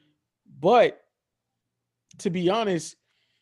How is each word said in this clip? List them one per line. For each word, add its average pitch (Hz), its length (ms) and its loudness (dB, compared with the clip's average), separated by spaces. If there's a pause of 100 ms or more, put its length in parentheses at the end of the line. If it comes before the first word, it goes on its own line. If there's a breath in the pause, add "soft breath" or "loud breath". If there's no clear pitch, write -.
(580)
But 185 420 2 (1160)
to 202 120 -6
be 175 200 -2
honest, 196 460 -4 (460)